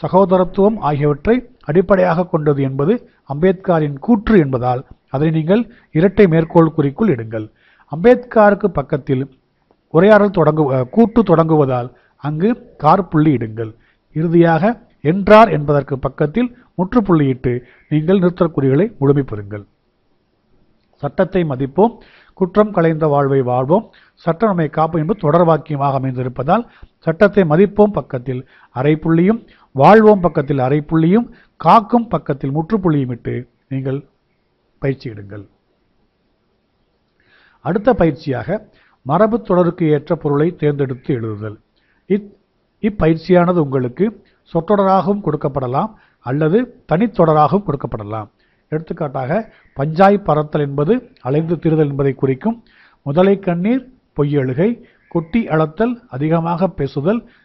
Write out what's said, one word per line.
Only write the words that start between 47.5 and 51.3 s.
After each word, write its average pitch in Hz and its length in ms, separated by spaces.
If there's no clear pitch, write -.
கொடுக்கப்படலாம். 110 640
எடுத்துக்காட்டாக, 156 840
பஞ்சாய் 165 400
பறத்தல் 151 420
என்பது 147 520
அலைந்து 160 340